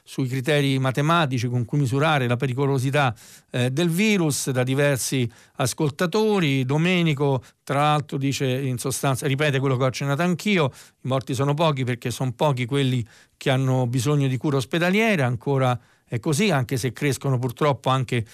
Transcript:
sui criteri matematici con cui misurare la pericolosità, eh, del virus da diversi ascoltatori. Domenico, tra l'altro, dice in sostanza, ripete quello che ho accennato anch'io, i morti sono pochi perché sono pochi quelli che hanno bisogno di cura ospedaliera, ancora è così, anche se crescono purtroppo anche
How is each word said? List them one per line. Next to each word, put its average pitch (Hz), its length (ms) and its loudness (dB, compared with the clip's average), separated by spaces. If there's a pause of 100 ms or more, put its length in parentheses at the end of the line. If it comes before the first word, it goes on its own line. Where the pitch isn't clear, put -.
sui - 240 -6
criteri 135 520 0
matematici 135 680 0
con 120 180 -2
cui 147 120 -2
misurare 139 500 2
la 120 80 2
pericolosità, 135 800 0 (360)
eh, 123 180 0
del 165 200 0
virus 175 600 0
da 127 140 0
diversi 131 680 0 (260)
ascoltatori. 165 1080 0
Domenico, 151 760 0 (200)
tra 139 180 0
l'altro, 151 360 0
dice 139 300 -2
in 127 320 -2
sostanza, 135 480 -2
ripete 135 320 0
quello 131 180 0
che 135 60 0
ho 131 40 2
accennato 143 360 -2
anch'io, 180 500 0 (300)
i 131 40 -6
morti 131 280 -2
sono 139 180 0
pochi 147 300 0
perché 120 260 -4
sono 127 220 -4
pochi 127 340 0
quelli 127 400 0 (320)
che 143 140 -2
hanno 131 340 2
bisogno 135 420 0
di 131 100 -2
cura 143 200 -2
ospedaliera, 175 720 0
ancora 127 520 0 (260)
è 117 140 -6
così, 165 300 0
anche 135 280 0
se 117 140 -2
crescono 139 460 -2
purtroppo 131 520 0
anche 127 440 0